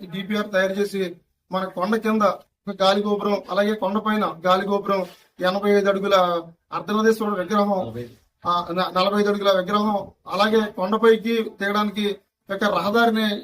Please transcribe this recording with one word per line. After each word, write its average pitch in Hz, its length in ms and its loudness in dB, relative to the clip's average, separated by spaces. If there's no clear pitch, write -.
ఈ 185 40 -14
డీపీఆర్ 202 460 -6
తయారు 190 200 2
చేసి 196 440 -4
మన 190 120 -2
కొండ 185 320 -2
కింద 220 260 0
ఒక - 600 -4
గాలి 202 200 4
గోపురం, 202 480 0
అలాగే 208 240 0
కొండ 196 240 -2
పైన 208 340 0
గాలి 190 200 2
గోపురం, 202 400 -2
ఎనభై 202 300 0
ఐదు 202 180 4
అడుగుల 196 260 2
అర్ధనారీశ్వరుడు 208 640 0
విగ్రహం, 185 580 0
ఆ, 175 240 0
న-, 175 240 -2
నలభై 196 260 2
ఐదు 202 80 2
అడుగుల 202 280 2
విగ్రహం, 202 500 0
అలాగే 214 320 2
కొండపైకి 220 720 2
దిగడానికి 202 720 -2
యొక్క 196 140 -2
రహదారిని 214 800 2